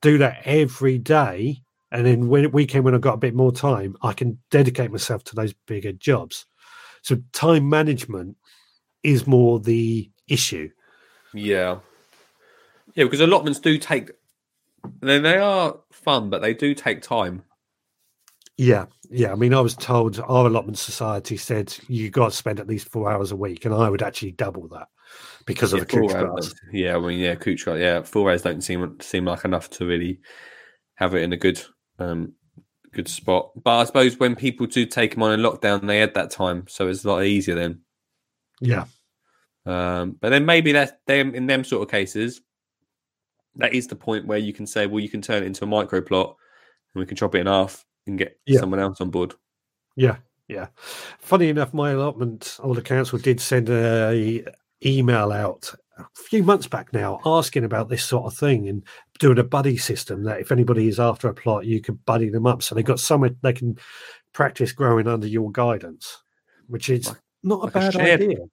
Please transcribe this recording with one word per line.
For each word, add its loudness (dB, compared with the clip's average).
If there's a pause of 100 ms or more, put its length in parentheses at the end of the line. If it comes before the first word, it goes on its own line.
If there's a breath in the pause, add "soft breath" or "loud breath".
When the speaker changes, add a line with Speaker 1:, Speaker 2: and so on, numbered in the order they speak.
Speaker 1:
Do 8
that 2
every 2
day, 0 (320)
and 0
then 4
when 4
weekend, 2
when 4
I've 4
got 2
a -8
bit -2
more 4
time, -2
I 0
can -4 (120)
dedicate 2
myself -6
to -18
those -4 (140)
bigger -8
jobs. -2 (560 loud breath)
So 0 (160)
time 4
management -2 (680 soft breath)
is 2
more 6
the -2 (180)
issue. -2 (600 soft breath)
Speaker 2:
Yeah. -2 (1160 soft breath)
Yeah, 4
because 2
allotments 4
do 2
take, -4 (920)
they, 4
they 4
are 2 (120)
fun, -2
but -4
they 0
do 0
take -4
time. -4 (1160)
Speaker 1:
Yeah, 4 (240)
yeah. 0
I -6
mean, 4
I 4
was 2
told -2
our 4
allotment 0
society -6
said -6 (140)
you -4
got 4
to -8
spend -6
at -14
least -6
four -4
hours -2
a -8
week, -8
and 0
I 4
would -2
actually -8
double -8
that -20 (580 loud breath)
because -2
of 2
Speaker 2:
Yeah, -2
Speaker 1:
the -20
couch 0
Speaker 2:
four -2
hours -2
Speaker 1:
grass. -8 (160)
Speaker 2:
don't, -16
yeah, -2
I 0
mean, -4
yeah, -2
couch -6
grass, -2
yeah, 0
four 0
hours 0
don't -4
seem, -6
seem -4
like -4
enough -4
to -8
really -4 (760 loud breath)
have -2
it 0
in -2
a -6
good, 0 (360)
um, -6 (580)
good -8
spot. -2 (120)
But 4
I 4
suppose 2
when 0
people -4
do 0
take -2
'em -2
on 4
in 0
lockdown, 0
they 2
had 2
that -4
time, -4
so -4
it's -6
a -2
lot 0
easier 0
then. -4 (800)
Speaker 1:
Yeah. 0 (800)
Speaker 2:
Um, -4
but -2
then 4
maybe 4
that's 2 (140)
them, 0
in -6
them 0
sort -2
of -8
cases, -4 (1120)
that -2
is -2
the -14
point -6
where -2
you -4
can -12
say, -4
"Well, -4
you -6
can -8
turn -2
it -6
into -8
a -8
micro 0
plot, -2 (580 soft breath)
and -6
we -6
can -10
chop -2
it 4
in 0
half 0 (220)
and -6
get -4
Speaker 1:
Yeah. 4
Speaker 2:
someone -2
else -4
on -4
board." -4 (600)
Speaker 1:
Yeah, 2 (320)
yeah. -10 (500 loud breath)
Funny 2
enough, 0
my 0
allotment, -4
or 0
the -4
council 0
did 2
send 0
a 0 (400)
email 4
out -6 (260)
a -20 (100)
few 0
months 2
back -10
now -4
asking 2
about -2
this -4
sort -2
of -10
thing 2
and -6 (380 loud breath)
doing 6
a 6
buddy 0
system, -6
that -4
if -6
anybody 4
is -2
after 0
a -4
plot, -2
you -2
could -10
buddy 2
them 0
up. 2
So -6
they've 0
got 0
somewhere 2 (120)
they 2
can -4 (560 loud breath)
practice -2
growing 2
under -2
your -2
guidance, -4 (460)
which -8
is 0
Speaker 2:
Like, -12 (260)
Speaker 1:
not 0
a -8
Speaker 2:
like -8
a 2
Speaker 1:
bad 2
Speaker 2:
shared, 4
Speaker 1:
idea. 0 (140)